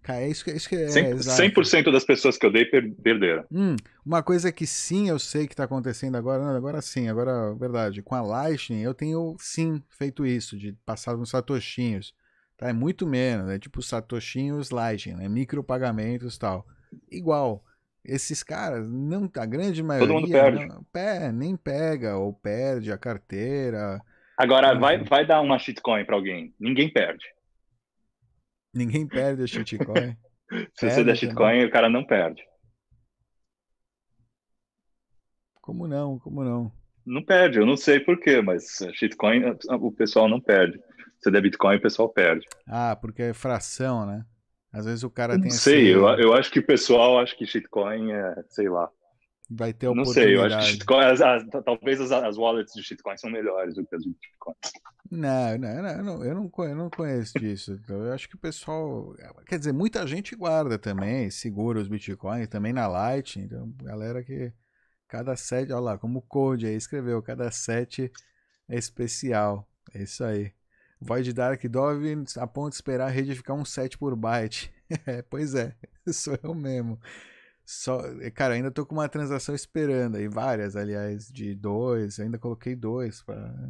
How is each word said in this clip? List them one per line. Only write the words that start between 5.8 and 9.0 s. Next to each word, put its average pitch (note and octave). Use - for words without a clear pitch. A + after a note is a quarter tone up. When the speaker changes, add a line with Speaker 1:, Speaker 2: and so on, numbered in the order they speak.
Speaker 1:
agora, C3
não, C#3+
agora C#3+
sim, B2
agora, A2+
verdade, A2+
com -
a B2
Lightning A#2+
eu A#2+
tenho D#3+